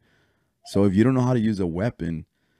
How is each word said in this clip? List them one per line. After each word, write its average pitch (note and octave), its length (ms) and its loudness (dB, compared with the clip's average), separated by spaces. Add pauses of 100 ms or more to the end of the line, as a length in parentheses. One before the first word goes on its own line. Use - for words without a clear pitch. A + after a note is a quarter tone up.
(640)
So G2 200 0
if F#2+ 100 2
you G#2 80 6
don't C3 100 2
know B2+ 80 0
how B2+ 120 0
to B2 60 0
use G#2+ 200 -2
a F#2 80 -2
weapon, E2+ 580 -6 (340)